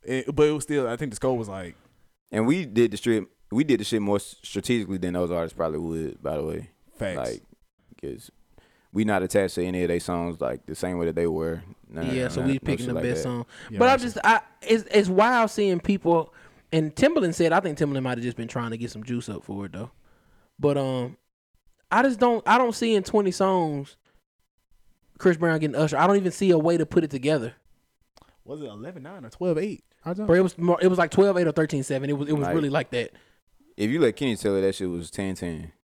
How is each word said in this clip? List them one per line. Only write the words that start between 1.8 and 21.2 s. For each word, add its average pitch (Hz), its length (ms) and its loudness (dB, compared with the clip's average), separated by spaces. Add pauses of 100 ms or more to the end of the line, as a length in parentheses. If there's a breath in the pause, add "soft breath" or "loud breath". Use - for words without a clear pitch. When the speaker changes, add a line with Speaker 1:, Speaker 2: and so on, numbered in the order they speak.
Speaker 2:
And 110 160 0
we 170 180 0
did 113 260 2
the 104 60 -8
strip, 110 300 0 (240)
we 123 120 2
did 135 160 2
the 104 60 -6
shit 110 160 -2
more 101 160 0
s-, - 260 -8
strategically 101 540 -4
than 90 160 -4
those 90 180 0
artists 82 260 -4
probably 80 220 -4
would, 82 420 -6
by 73 160 -4
the 73 60 -4
way. 78 260 -8 (280)
Speaker 1:
Facts. 95 200 -6
Speaker 2:
Like, 58 260 -8 (580)
'cause 67 280 -12 (600 soft breath)
we 107 140 0
not 101 180 2
attached 95 320 0
to 87 100 0
any 90 180 -2
of 87 60 0
their 87 100 2
songs, 85 420 -4
like, 64 240 -6
the - 100 -10
same 90 220 -4
way 85 80 -2
that 82 100 -2
they 85 120 0
were. 82 340 -4 (280)
None, - 240 -6
Speaker 3:
Yeah, 127 160 -2
so - 120 -6
Speaker 2:
none, 131 80 0
Speaker 3:
we 135 60 0
Speaker 2:
no 131 40 -4
Speaker 3:
picking - 200 -2
Speaker 2:
shit 123 80 -6
Speaker 3:
the 123 80 -4
Speaker 2:
like 120 80 -2
Speaker 3:
best 120 140 -2
Speaker 2:
that. 120 60 -4
Speaker 3:
song. 123 220 -6 (240 loud breath)
Speaker 1:
Yeah, 196 100 -8
Speaker 3:
But 240 60 6
I'm 269 140 6
Speaker 1:
that's 240 40 -6 (120)
Speaker 3:
just, - 100 -6
I, 226 160 6 (220)
it's, 220 280 4
it's 202 160 6
wild 220 440 4
seeing 190 280 0
people, 170 540 0 (400 soft breath)
and 156 220 2
Timbaland 262 400 2
said, 165 180 4
I 175 80 4
think 156 160 -4
Timbaland 139 260 0
might 127 140 -2
have 117 60 -6
just 120 140 -4
been 117 120 -8
trying 117 220 -4
to 113 60 -6
get 117 140 -8
some 107 120 -14
juice 120 260 -6
up 98 160 -10
for 98 200 -8
it, 87 80 -12
though. 120 180 -12 (680)
But, 143 180 2
um, 131 380 -4 (720)